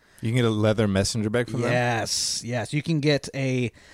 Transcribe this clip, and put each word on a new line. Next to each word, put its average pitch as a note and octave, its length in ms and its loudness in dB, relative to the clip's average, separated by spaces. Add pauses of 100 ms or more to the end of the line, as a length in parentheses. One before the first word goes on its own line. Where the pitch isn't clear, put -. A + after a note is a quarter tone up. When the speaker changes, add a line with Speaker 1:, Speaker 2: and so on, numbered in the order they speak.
(200)
Speaker 1:
You A2+ 100 -2
can A#2+ 60 0
get B2 100 4
a A2+ 40 4
leather G#2+ 380 4
messenger G2 400 2
bag A#2 220 0
from A2+ 100 -4
them? A#2+ 100 0
Speaker 2:
Yes, A#2+ 720 -2
yes. A#2 300 -6
You D3+ 80 0
can D#3+ 200 0
get C#3+ 340 0
a, B2+ 360 -2 (240)